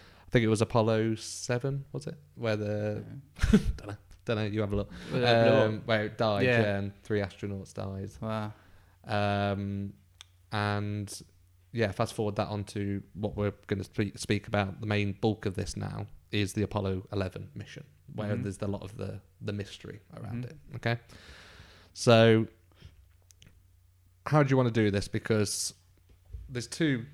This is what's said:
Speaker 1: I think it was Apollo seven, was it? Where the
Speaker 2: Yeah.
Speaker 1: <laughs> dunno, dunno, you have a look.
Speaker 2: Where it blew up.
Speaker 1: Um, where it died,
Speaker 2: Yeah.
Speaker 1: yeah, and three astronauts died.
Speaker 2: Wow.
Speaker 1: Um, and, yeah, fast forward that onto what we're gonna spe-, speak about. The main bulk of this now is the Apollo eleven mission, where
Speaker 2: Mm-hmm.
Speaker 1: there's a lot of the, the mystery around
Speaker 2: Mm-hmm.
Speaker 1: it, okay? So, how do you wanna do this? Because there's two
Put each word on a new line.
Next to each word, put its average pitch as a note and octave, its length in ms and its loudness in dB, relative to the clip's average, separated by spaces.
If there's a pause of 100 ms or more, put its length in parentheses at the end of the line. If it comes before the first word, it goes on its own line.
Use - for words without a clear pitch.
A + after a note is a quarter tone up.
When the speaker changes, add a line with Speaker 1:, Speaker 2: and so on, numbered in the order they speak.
(260)
Speaker 1:
I - 40 -20
think A#2+ 140 4
it G#2+ 40 4
was A2 140 4
Apollo A2 540 2
seven, C#3 760 -6
was C3+ 140 -8
it? - 80 -8 (220)
Where A2 200 0
the G#2+ 480 -4 (480)
Speaker 2:
Yeah. G3+ 60 8 (100)
Speaker 1:
<laughs> - 80 -2
dunno, G#2 200 -10 (280)
dunno, G#2+ 220 0
you G#2 140 -2
have G2+ 120 -2
a G2+ 40 0
look. G2+ 140 -4 (200)
Speaker 2:
Where C3 100 -2
it A#2 280 6
blew A2 100 6
up. A2 100 4
Speaker 1:
Um, A2 160 -4
where A2 220 2
it G#2+ 100 -8
died, A2 300 2
Speaker 2:
Yeah. A#2+ 160 6
Speaker 1:
yeah, G2+ 160 2
and G2 240 -6
three G#2 180 0
astronauts G2 540 -8
died. G2 360 -8 (100)
Speaker 2:
Wow. A2 320 -4 (540)
Speaker 1:
Um, G2+ 840 0 (580)
and, G#2 720 -2 (500)
yeah, A2+ 200 0
fast A2+ 220 -4
forward G#2 220 -2
that G#2 120 -2
onto G2+ 540 -4 (100)
what F#2+ 240 -4
we're G2+ 160 0 (140)
gonna G2 180 -2
spe-, - 320 -4
speak - 320 -2
about. G2+ 320 -2
The G#2 60 -8
main G#2 340 0
bulk A2 240 0
of G2 100 -2
this G2 220 -6
now G2+ 300 -6 (260)
is G#2 220 -2
the G#2+ 80 0
Apollo F#2+ 500 -2
eleven G2 420 -6
mission, - 300 -14 (300)
where G#2 180 -4
Speaker 2:
Mm-hmm. A#2+ 120 -2
Speaker 1:
there's G2 180 -6
a G#2 40 -4
lot G2+ 160 -6
of G2+ 140 -14
the, G2+ 240 -8 (220)
the G#2+ 100 -4
mystery G2+ 480 -10 (160)
around A2 300 -10
Speaker 2:
Mm-hmm. - 260 -18
Speaker 1:
it, B2 40 -12
okay? A#2 220 -2 (920)
So, A2+ 560 8 (1800)
how D3+ 160 4
do C#3 80 2
you C3+ 60 4
wanna B2+ 140 4
do A2 200 4
this? G2 180 0
Because - 680 -2 (760)
there's B2 180 -8
two C3+ 460 0